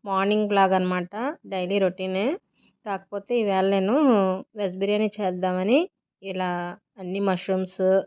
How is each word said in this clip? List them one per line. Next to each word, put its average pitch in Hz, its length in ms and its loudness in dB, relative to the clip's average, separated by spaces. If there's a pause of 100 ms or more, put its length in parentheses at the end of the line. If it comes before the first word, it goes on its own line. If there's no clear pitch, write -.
మార్నింగ్ 202 440 0
వ్లాగ్ 196 240 4
అనమాట, 180 420 0 (320)
డైలీ 190 320 -2
రొటీనే. 190 480 -2 (600)
కాకపోతే 202 520 -8
ఈవేళ 190 320 2
నేను 196 240 2 (640)
వెజ్ 190 220 -4
బిర్యానీ 208 300 0
చేద్దామని 185 680 0 (440)
ఇలా 185 280 -4 (480)
అన్ని 190 220 -6
మష్రూమ్స్, 185 600 -2 (260)